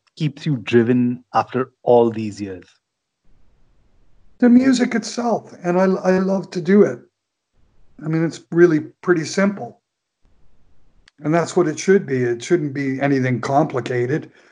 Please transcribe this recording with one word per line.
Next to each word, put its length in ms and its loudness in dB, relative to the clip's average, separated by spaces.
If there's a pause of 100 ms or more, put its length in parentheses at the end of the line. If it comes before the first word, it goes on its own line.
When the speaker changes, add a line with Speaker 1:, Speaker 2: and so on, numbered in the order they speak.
(160)
Speaker 1:
keeps 300 -8
you 120 -2
driven 640 0 (100)
after 380 -4 (120)
all 260 4
these 320 -8
years? 240 -12 (1700)
Speaker 2:
The 100 4
music 460 2
itself, 580 -6 (100)
and 160 0
I, 40 2
I 360 0
love 320 -4
to 100 -8
do 220 4
it. 160 0 (1040)
I 40 -10
mean, 160 0
it's 180 -4 (100)
really 280 6
pretty 460 -2
simple. 560 -4 (1400)
And 140 -4
that's 240 -2
what 100 2
it 100 -6
should 280 2
be. 180 -2
It 180 -2
shouldn't 320 -2
be 280 -6
anything 400 0
complicated. 920 -2 (200)